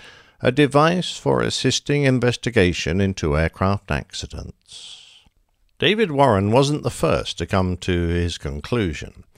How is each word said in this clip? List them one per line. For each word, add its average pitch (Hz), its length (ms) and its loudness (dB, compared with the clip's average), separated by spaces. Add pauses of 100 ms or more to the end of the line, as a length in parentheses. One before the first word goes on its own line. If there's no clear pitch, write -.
(420)
"A 123 100 2
Device 147 680 2
for 131 240 0
Assisting 131 640 0
Investigation 113 960 2
into 92 380 0
Aircraft 95 540 -2
Accidents." - 1080 -12 (800)
David 202 340 0
Warren 117 380 4
wasn't 139 320 2
the - 80 -4
first - 480 -2
to 85 80 -6
come 92 320 0
to 87 300 -2
his 85 320 -2
conclusion. 76 840 -6 (140)